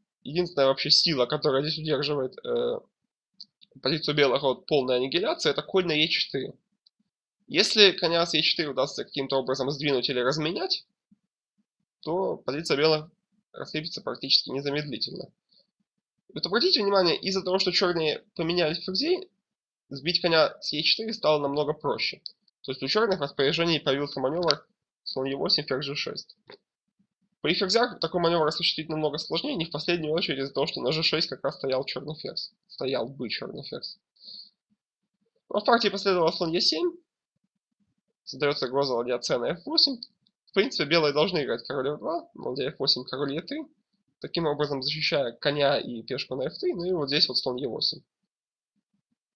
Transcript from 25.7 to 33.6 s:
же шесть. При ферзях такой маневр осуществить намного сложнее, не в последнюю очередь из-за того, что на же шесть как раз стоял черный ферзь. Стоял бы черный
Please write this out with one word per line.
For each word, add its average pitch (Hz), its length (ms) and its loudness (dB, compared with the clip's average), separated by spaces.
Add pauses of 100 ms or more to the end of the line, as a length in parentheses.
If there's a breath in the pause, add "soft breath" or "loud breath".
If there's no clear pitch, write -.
же 139 100 -8
шесть. - 420 -10 (1040)
При 147 140 0
ферзях 214 460 0
такой 170 200 -2
маневр 170 280 4
осуществить 160 400 -2
намного 156 300 -2
сложнее, 170 360 -4
не 160 120 -2
в - 40 -18
последнюю 156 420 -2
очередь 156 280 0
из-за 135 140 -6
того, 135 120 2
что - 140 -6
на 123 100 2
же 156 120 0
шесть 156 260 0
как - 160 -8
раз 135 120 -2
стоял 131 280 -2
черный 156 320 -8
ферзь. - 360 -10 (140)
Стоял 131 400 -4
бы 135 220 -8
черный - 340 -8